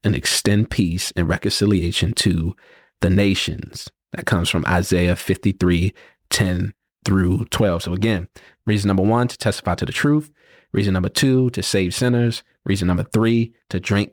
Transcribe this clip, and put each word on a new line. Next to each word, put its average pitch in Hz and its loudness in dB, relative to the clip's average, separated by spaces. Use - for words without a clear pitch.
and 104 2
extend - 0
peace 90 -2
and 87 0
reconciliation 95 0
to 87 0
the 87 2
nations. 95 -2
That - -12
comes 85 0
from 82 -2
Isaiah 87 2
fifty-three 92 0
ten 92 -2
through 95 0
twelve. 90 0
So 87 -4
again, 92 -2
reason 104 2
number 95 2
one, 117 2
to - -14
testify - -2
to - -4
the - -8
truth. 151 0
Reason 101 0
number 92 0
two, 131 2
to 104 -4
save 92 0
sinners. 120 0
Reason 98 0
number 87 0
three, 117 0
to 92 -4
drink 101 -2